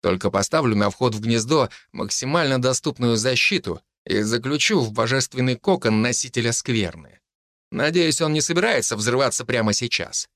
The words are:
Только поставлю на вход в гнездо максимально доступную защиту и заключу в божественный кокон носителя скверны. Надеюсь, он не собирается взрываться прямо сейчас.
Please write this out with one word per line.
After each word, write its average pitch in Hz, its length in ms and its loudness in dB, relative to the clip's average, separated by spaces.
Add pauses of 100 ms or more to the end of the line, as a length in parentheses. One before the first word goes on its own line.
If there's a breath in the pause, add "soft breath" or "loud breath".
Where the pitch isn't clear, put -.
Только 92 280 0
поставлю 113 460 0
на 101 140 2
вход 120 240 -2
в 104 60 -6
гнездо 117 480 0 (240 loud breath)
максимально 135 680 -2
доступную 127 560 0
защиту 120 640 0 (220)
и 101 180 0
заключу 135 580 0
в 110 120 -2
божественный 127 640 0
кокон 110 460 2
носителя 123 500 0
скверны. 90 680 -4 (500)
Надеюсь, 160 500 2
он 156 120 2
не 151 80 2
собирается 170 560 0
взрываться 120 480 0
прямо 110 280 0
сейчас. - 640 -4